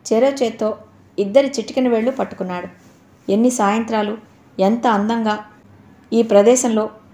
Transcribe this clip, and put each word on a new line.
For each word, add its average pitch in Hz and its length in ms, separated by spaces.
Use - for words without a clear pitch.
చెరో 240 240
చేత్తో 226 400
ఇద్దరి 208 300
చిటికెన 254 400
వేళ్ళు 233 240
పట్టుకున్నాడు. 185 560
ఎన్ని 226 180
సాయంత్రాలు 220 680
ఎంత 233 280
అందంగా 214 480
ఈ 233 120
ప్రదేశంలో 220 680